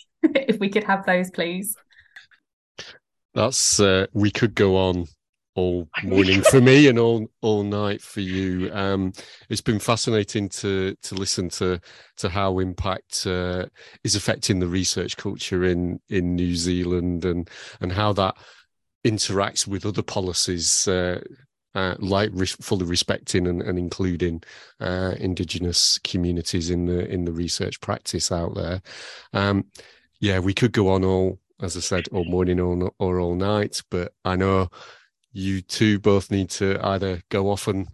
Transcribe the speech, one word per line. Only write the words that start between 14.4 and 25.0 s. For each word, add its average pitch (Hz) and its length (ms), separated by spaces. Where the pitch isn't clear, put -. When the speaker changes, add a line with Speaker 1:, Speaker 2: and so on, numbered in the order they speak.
Speaker 2:
the 90 80
research 90 500
culture 95 460
in, 87 440
in 87 280
New 87 180
Zealand 90 720
and, 87 240
and 90 120
how 104 220
that 95 220
interacts 104 640
with 98 180
other 90 180
policies, 90 840
uh, 90 320
uh, 95 240
like 98 340
res-, 92 200
fully 92 340
respecting 90 600
and, 87 160
and 90 160
including, 87 640
uh, 92 380